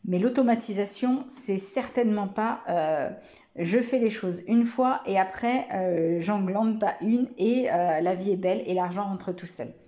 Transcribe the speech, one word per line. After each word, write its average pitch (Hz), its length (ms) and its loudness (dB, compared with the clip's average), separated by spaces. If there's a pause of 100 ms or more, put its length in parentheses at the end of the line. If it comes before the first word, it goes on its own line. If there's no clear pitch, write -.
Mais 180 120 0
l'automatisation, 240 1080 2
c'est - 300 -4
certainement 214 720 0
pas, 220 400 -2
euh, 156 400 0 (480)
je 170 240 2
fais 247 180 0
les 233 100 2
choses 185 380 -4
une 233 160 4
fois 254 420 0
et 196 140 2
après, 233 540 0
euh, 170 480 0
j'en 202 200 0
glande 214 380 0
pas 196 220 0
une 240 260 2 (100)
et, 240 320 2
euh, 170 300 2
la 180 160 2
vie 190 160 -2
est 185 60 2
belle 185 280 0
et 180 80 -2
l'argent 180 300 -2
rentre 190 300 -6
tout 180 120 -10
seul. 120 220 -6 (200)